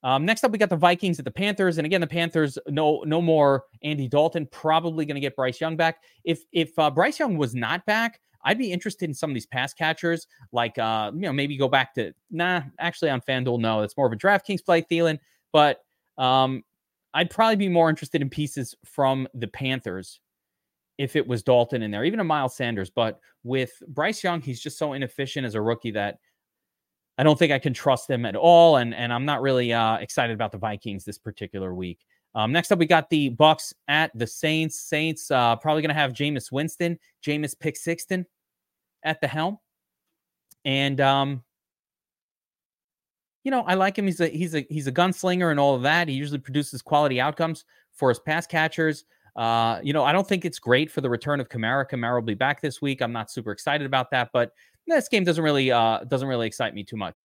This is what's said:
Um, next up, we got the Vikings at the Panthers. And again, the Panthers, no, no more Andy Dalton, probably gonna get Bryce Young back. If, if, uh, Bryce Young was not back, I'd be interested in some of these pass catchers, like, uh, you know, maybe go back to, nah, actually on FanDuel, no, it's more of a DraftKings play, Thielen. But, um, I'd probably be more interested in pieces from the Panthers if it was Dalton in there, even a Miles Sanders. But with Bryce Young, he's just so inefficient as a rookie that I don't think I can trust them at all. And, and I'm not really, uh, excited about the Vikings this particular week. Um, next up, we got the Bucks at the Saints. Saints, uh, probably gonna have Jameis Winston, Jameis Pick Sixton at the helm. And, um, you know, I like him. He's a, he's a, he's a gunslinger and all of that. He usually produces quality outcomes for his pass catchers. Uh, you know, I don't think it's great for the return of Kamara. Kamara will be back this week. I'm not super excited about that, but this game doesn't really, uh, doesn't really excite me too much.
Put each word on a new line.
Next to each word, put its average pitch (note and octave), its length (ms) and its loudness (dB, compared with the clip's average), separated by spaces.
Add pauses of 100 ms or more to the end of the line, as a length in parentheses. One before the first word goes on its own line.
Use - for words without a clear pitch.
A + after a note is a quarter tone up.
Um, C3+ 220 2
next A3 180 0
up, B3 80 2
we G#3+ 60 -4
got G3+ 120 2
the F3 60 2
Vikings F3 440 2
at C3+ 60 -10
the B2+ 60 -6
Panthers. F#3+ 460 0
And D3+ 80 -2
again, F3 160 0
the E3 60 -2
Panthers, D#3+ 500 0 (100)
no, D3+ 380 2
no D#3 160 0
more D3 440 4 (180)
Andy D3 240 -4
Dalton, D3+ 440 2
probably D#3+ 540 0
gonna C#3+ 140 -6
get C#3 160 -4
Bryce B2+ 260 -2
Young D#3+ 160 -4
back. E3 240 0 (220)
If, E3 280 -2
if, - 280 -2
uh, D3+ 100 4
Bryce F3 300 0
Young A#3+ 180 0
was C3+ 160 0
not B2 320 -4
back, A3+ 340 -2 (240)
I'd G#3+ 140 0
be A#3 140 -4
interested F3+ 360 -6
in D3+ 60 -4
some D#3 160 -6
of C#3 60 -4
these A2+ 100 -6
pass C3 260 -6
catchers, E3 540 -2 (260)
like, A#2 280 -2
uh, A2 340 0
you D#3+ 80 -6
know, F3 120 -4
maybe C#3+ 240 -2
go C3+ 100 2
back C3 280 2
to, G2 180 -4 (180)
nah, F3 320 -2 (160)
actually D#3+ 320 -2
on B2+ 100 -2
FanDuel, B2+ 380 -2
no, A2 220 0
it's G#2+ 140 -4
more C#3 120 2
of A2+ 60 0
a - 20 -6
DraftKings G3 500 0
play, E3+ 160 4
Thielen. E3 380 0 (340)
But, D3 300 4 (340)
um, C3 460 2 (500)
I'd E3+ 160 0
probably A3 280 2
be G3 120 0
more E3+ 200 4
interested D#3 340 -2
in C3+ 80 -6
pieces C#3 420 -6 (100)
from C3+ 520 0
the A#2+ 120 -8
Panthers A#2 720 -8 (760)
if C#3 180 -4
it D3+ 120 0
was A#2+ 160 -2
Dalton B2 400 2
in G#2+ 80 -4
there, G#2 120 -4
even G3+ 160 -2
a G3+ 40 -2
Miles D3+ 320 -2
Sanders. A2 340 -4
But A2 300 -2 (240)
with B2+ 280 -2 (160)
Bryce D#3+ 360 -4
Young, F3 180 -2
he's B2+ 180 -8
just - 200 -12
so D3 140 -4
inefficient C3+ 520 -6
as G#2+ 80 -6
a A2 80 -2
rookie A2+ 300 -2
that G2+ 260 -4 (1000)
I C3+ 40 4
don't D3+ 140 6
think D#3 140 4
I C3+ 80 2
can C3+ 140 -2
trust - 340 0
them A#2+ 180 -2
at G2+ 100 -4
all. E3+ 420 8
And, A#2 180 0
and A#2+ 180 -4
I'm B2 120 -2
not C#3+ 180 -2
really, B2+ 280 2
uh, A2+ 260 2
excited A#2 360 -2
about G#2+ 180 -4
the G#2+ 60 -12
Vikings G2+ 480 -8
this G#2 140 -12
particular F#2+ 560 -10
week. F2+ 240 -8 (340)
Um, A2+ 200 0
next E3+ 180 0
up, F#3+ 80 2
we E3+ 60 4
got D#3+ 240 2
the D3 200 2
Bucks D3+ 440 4 (160)
at D3+ 280 2
the A#2 80 -2
Saints. D#3+ 540 -4
Saints, D#3 520 -4
uh, A#2+ 260 4
probably D#3 240 0
gonna D3+ 120 -2
have C#3+ 200 0
Jameis C#3+ 380 -4
Winston, E3 460 -4 (240)
Jameis D3 380 -4
Pick D#3 160 -4
Sixton F3 500 -6 (760)
at D#3 160 -4
the D3 80 -2
helm. D#3+ 300 -4 (1040)
And, C#3 380 0
um, C#3 420 2 (2000)
you C4+ 80 -2
know, B3 120 0
I F3+ 100 0
like F#3+ 240 2
him. G3+ 80 -2
He's F3 160 0
a, E3 60 2
he's D#3+ 280 -4
a, C#3+ 140 -2
he's D3+ 180 -4
a C3 60 -4
gunslinger F3+ 580 2
and C#3+ 80 2
all C#3 160 4
of B2 60 -2
that. D#3+ 260 2
He C#3+ 60 -4
usually C#3+ 260 -4
produces C3+ 420 -6
quality D3 380 2
outcomes D3+ 460 -2 (260)
for - 160 0
his B2 120 2
pass D#3+ 280 -4
catchers. D#3+ 560 0 (320)
Uh, A2+ 480 2
you C#3+ 80 -2
know, D3 120 2
I C#3+ 100 4
don't F#3+ 140 2
think F#3+ 180 -2
it's E3+ 140 -8
great C3+ 300 2
for - 120 -6
the C3 80 0
return C#3 320 -2
of B2 80 -8
Kamara. B2 400 -2
Kamara A#2+ 260 -2
will A#2+ 60 2
be A2+ 120 -4
back C3 280 0
this C#3 200 -6
week. C#3 200 -2
I'm A#2+ 120 -2
not A2+ 160 -8
super A2 220 -8
excited C#3+ 340 -4
about C3 260 -2
that, B2 200 0
but A#2+ 220 0 (340)
this D#4+ 220 0
game G#3 140 2
doesn't E3+ 200 0
really, C#3 280 2
uh, A2+ 340 2
doesn't C3 220 -2
really A#2+ 200 -2
excite A2 260 -4
me G#2 100 -10
too A2 140 -12
much. F#2 280 -8